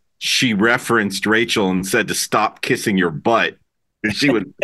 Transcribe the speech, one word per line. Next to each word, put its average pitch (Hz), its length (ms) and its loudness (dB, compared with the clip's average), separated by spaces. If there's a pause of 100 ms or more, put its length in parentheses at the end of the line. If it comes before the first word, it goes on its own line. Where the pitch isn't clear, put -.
(180)
she - 360 -2
referenced 107 720 0
Rachel 110 440 0
and 92 140 -2
said 104 220 0
to 101 80 -6
stop - 460 -2
kissing 110 380 0
your 87 120 2
butt. 90 460 0 (560)
She 143 180 0
was 107 140 0 (200)